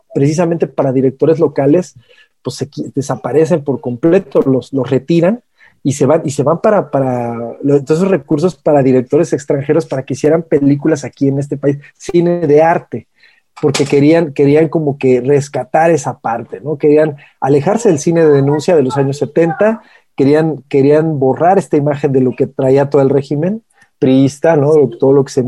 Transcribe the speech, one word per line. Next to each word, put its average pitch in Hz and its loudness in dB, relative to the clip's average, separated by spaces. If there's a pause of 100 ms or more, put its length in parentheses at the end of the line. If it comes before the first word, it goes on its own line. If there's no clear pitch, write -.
(140)
precisamente 165 -2
para 135 -4
directores 135 0
locales, 147 0 (460)
pues - -10
se - -8
qui-, - -12
desaparecen 143 -2
por 127 -6
completo, 165 -2
los, 127 -2
los 131 -4
retiran 170 0 (400)
y 135 -2
se 143 -2
van, 160 2
y 151 -6
se 139 -4
van 160 -2
para, 202 0
para 123 -4 (280)
lo-, 143 0
todos 156 0
esos 190 0
recursos 165 -2
para 147 2
directores 135 0
extranjeros 147 -2
para 135 -8
que 139 -10
hicieran 151 0
películas 143 0
aquí 135 -4
en 139 -2
este 143 -6
país, 143 -2 (180)
cine 175 -2
de 147 4
arte, 165 -2 (540)
porque 143 0
querían, 147 2
querían 151 2
como 147 -4
que 127 0
rescatar 143 0
esa 139 -4
parte, 120 -8
¿no? 147 -8
Querían 151 2 (220)
alejarse 147 0
del 147 2
cine 165 0
de 151 4
denuncia 143 0
de 143 2
los 127 -4
años 139 -2
setenta, 165 -2 (340)
querían, 147 0
querían 147 2
borrar 143 2
esta 175 -2
imagen 143 -2
de 131 2
lo 123 0
que 135 -2
traía 135 0
todo 139 2
el 135 2
régimen 151 -4 (360)
priista, 135 2
¿no? 143 2
Todo 135 0
lo 139 4
que 139 -12
se, 123 -2